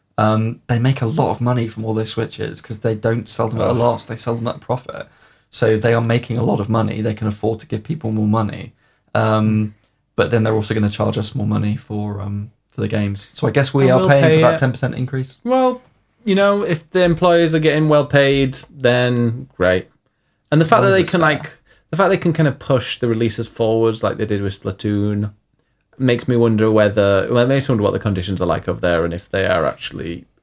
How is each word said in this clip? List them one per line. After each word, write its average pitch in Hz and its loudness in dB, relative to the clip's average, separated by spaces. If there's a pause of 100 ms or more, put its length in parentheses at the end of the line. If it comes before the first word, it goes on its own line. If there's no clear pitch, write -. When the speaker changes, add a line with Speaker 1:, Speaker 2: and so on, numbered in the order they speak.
(160)
Speaker 1:
Um, 110 0
they 117 0
make 131 0
a 117 0
lot 123 0
of 120 -6
money 120 0
from 110 -10
all 110 -4
those 110 -2
Switches 110 -8
'cause 104 -12
they 113 -2
don't 113 -2
sell 117 -4
them 113 -4
at 123 0
a 120 0
Speaker 2:
Ugh. 127 0
Speaker 1:
loss. 117 0
They 113 -8
sell 117 -6
them 117 -6
at - -6
a - -18
profit. - -8 (440)
So 110 2
they 117 2
are 117 2
making 117 -2
a 117 -2
lot 113 0
of 101 -4
money. 107 -2
They 110 -2
can 110 -6
afford 107 -4
to - -18
give 110 -8
people 156 -6
more 107 0
money. 104 -2 (420)
Um, 107 0 (400)
but - 0
then 117 2
they're 110 2
also 107 -2
gonna 107 0
charge 104 -2
us 104 -6
more 104 -4
money 104 -2
for, 104 -8
um, 101 -8 (200)
for - -12
the 104 -2
games. 104 -4
So - -4
I 117 0
guess 135 0
we 139 4
Speaker 2:
And 131 6
Speaker 1:
are 127 6
Speaker 2:
we'll - 2
Speaker 1:
paying 139 6
Speaker 2:
pay 156 6
Speaker 1:
for 156 4
that - 4
Speaker 2:
it. - -4
Speaker 1:
ten 127 2
percent 120 -4
increase. 131 -6
Speaker 2:
Well, 254 2 (420)
you 196 2
know, 202 4
if 180 -4
the 185 2
employees 170 4
are 165 2
getting 156 2
well 147 4
paid, 139 2 (120)
then 123 0
great. 92 0 (600)
And 147 4
the 160 6
Speaker 1:
As 160 0
Speaker 2:
fact 226 4
that 202 2
Speaker 1:
long 196 4
as 190 4
Speaker 2:
they 185 4
Speaker 1:
it's - -4
Speaker 2:
can, 180 0
Speaker 1:
fair. 160 2
Speaker 2:
like, - -8 (380)
the 156 -6
fact 185 2
they 190 2
can 175 0
kind 156 2
of 120 -4
push - -2
the 123 -2
releases 113 -2
forwards 113 0
like 107 -2
they 107 -2
did 101 -2
with 101 -6
Splatoon 104 -2 (680)
makes 123 0
me 123 0
wonder 110 2
whether, 104 2
well, 120 2
it 127 2
makes 135 0
me 135 0
wonder 104 0
what 98 0
the 104 -4
conditions 92 -4
are 87 0
like 87 -2
over 85 -6
there 85 2
and 85 -4
if - -12
they 95 0
are 90 2
actually - -8 (180)